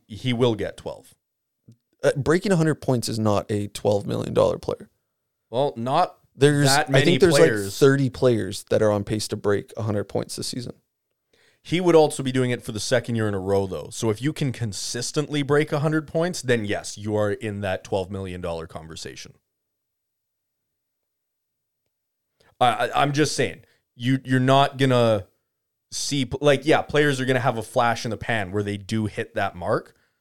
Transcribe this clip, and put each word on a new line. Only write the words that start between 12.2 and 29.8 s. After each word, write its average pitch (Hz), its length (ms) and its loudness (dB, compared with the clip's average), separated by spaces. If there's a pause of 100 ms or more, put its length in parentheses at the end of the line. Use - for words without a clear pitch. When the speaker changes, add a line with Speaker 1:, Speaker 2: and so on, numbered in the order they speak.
Speaker 1:
be 131 100 -4
doing 127 180 0
it 117 120 -4
for - 100 -10
the 104 60 -6
second 120 360 -2
year 110 140 0
in 101 40 -4
a 98 60 -4
row, 98 280 0
though. 85 240 -10
So - 180 -4
if 107 120 -2
you 147 120 -2
can 139 200 -4
consistently 139 880 -6
break 147 320 0
a 147 60 -2
hundred 156 280 0
points, 175 340 -4
then 120 240 0
yes, 95 320 -6
you 107 180 -4
are 104 160 0
in 101 300 -6
that 92 240 -4
twelve 95 260 -4
million 95 300 -8
dollar 85 260 -6
conversation. 80 680 -16 (3250)
I, 127 60 4 (220)
I, 123 140 -2
I'm 143 120 0
just 147 220 0
saying, 104 260 -4 (340)
you, 127 300 0
you're 127 140 2
not 135 380 4
gonna 120 500 2 (640)
see, 139 340 -4
p-, - 160 -6
like, 139 240 4
yeah, 139 160 4
players 147 380 2
are 131 60 -4
gonna 131 140 2
have 120 180 0
a 113 60 -6
flash 117 420 0
in 117 60 -6
the 104 60 -6
pan 104 340 -4
where 104 120 -2
they 101 140 -4
do 107 280 -4
hit - 300 -8
that 98 200 -4
mark. 90 400 -4 (260)